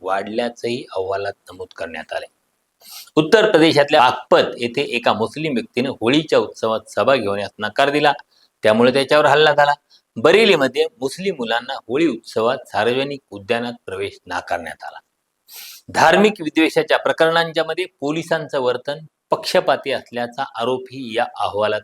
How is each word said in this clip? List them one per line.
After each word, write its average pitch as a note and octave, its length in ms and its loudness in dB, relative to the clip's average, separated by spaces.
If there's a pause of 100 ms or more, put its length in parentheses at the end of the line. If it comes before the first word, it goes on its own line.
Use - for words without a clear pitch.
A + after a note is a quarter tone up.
वाढल्याचंही A#2 840 -6 (120)
अहवालात G2 360 -6 (200)
नमूद F#2 240 -16
करण्यात D#2+ 360 -12
आलंय. D#2+ 160 -10 (840)
उत्तर D#3 360 4
प्रदेशातल्या D3+ 500 4
बागपत B2+ 580 2
येथे A#2+ 240 -4
एका A#2+ 300 -2
मुस्लिम B2+ 420 -4
व्यक्तीने B2 340 -4
होळीच्या C3 500 0
उत्सवात A2 520 -4
सहभागी A2+ 360 0
होण्यास G2 320 -6
नकार A#2+ 320 0
दिला, D3 220 2 (500)
त्यामुळे A#2 300 4
त्याच्यावर C#3 320 2
हल्ला D3 280 4
झाला. C#3+ 200 4 (440)
बरेलीमध्ये D#3 680 4 (160)
मुस्लिम E3+ 340 -6
मुलांना A#2+ 400 -4
होळी D#3+ 320 -2
उत्सवात A#2+ 600 -2
सार्वजनिक C3 540 -2 (100)
उद्यानात A#2 420 -6 (140)
प्रवेश F#2+ 400 -10
नाकारण्यात F2 580 -8
आला. - 140 -16 (920)
धार्मिक F#3 480 4
विद्वेषाच्या D#3 580 0
प्रकरणांच्या E3 640 0
मध्ये D#3+ 200 -6 (160)
पोलिसांचं D#3 600 -4
वर्तन B2+ 380 -4 (320)
पक्षपाती C#3+ 600 0
असल्याचा A#2+ 540 -6 (100)
आरोपही B2 600 -6
या A#2+ 100 0 (120)
अहवालात G#2 460 -2